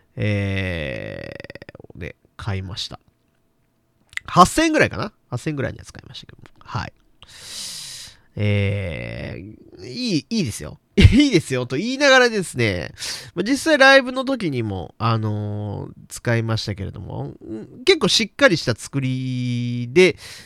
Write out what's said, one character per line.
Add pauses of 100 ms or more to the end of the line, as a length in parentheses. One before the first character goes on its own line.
(160)
え (600)
ー、
を
ね、 (200)
買
い
ま
し
た。 (1300)
八
千
円
ぐ
ら
い
か
な？ (160)
八
千
円
ぐ
ら
い
に
は
使
い
ま
し
た
け
ど
も。 (160)
は
い。 (1400)
え (220)
ー、
い
い、
い
い
で
す
よ。 (120)
<laughs>
い
い
で
す
よ
と
言
い
な
が
ら
で
す
ね、 (420)
ま
あ、
実
際
ラ
イ
ブ
の
時
に
も、
あ
の
ー、 (160)
使
い
ま
し
た
け
れ
ど
も、
ん、
結
構
し
っ
か
り
し
た
作
り
で、 (280)